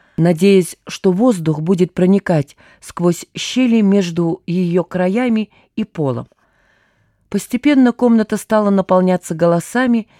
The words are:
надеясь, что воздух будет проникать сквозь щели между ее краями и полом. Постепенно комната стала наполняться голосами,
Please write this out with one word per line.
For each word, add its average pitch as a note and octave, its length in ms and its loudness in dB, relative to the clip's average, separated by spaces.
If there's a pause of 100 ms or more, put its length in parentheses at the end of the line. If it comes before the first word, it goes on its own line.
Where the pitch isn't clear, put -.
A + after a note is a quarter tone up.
(180)
надеясь, F3 600 2 (100)
что - 240 -2
воздух F3+ 500 0
будет F3 320 0
проникать F3+ 640 0 (240)
сквозь - 460 -4 (100)
щели A#3 460 0
между F3 640 0
ее F3 380 -2
краями G#3+ 640 -2 (260)
и A3 80 -4
полом. C3 440 -6 (1000)
Постепенно B3+ 640 0
комната A3+ 460 0
стала G#3+ 320 0
наполняться F#3 680 0
голосами, G#3 720 0 (120)